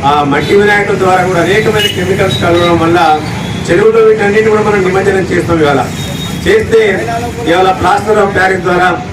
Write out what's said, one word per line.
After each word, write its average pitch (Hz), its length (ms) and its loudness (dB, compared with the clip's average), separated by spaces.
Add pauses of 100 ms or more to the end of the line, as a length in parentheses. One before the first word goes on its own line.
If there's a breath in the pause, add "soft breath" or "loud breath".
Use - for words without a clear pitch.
ఆ 147 200 2
మట్టి 151 320 0
వినాయకుల 202 420 2
ద్వారా 185 260 2
కూడా 180 160 0
అనేకమైన 214 460 0
కెమికల్స్ 190 560 -2
కలవడం 170 360 2
వల్ల 165 420 2 (500)
చెరువులో 220 300 4
వీటన్నిటిని 214 500 2
కూడా 214 120 2
మనం 202 220 0
నిమజ్జనం 190 340 0
చేస్తాం. 170 440 -2
ఇవాళ 143 240 0 (640)
చేస్తే 214 600 0 (380)
ఇవాళ 180 200 2
plaster 202 580 0
of 196 80 -2
Paris 190 280 0
ద్వారా 180 420 0 (100)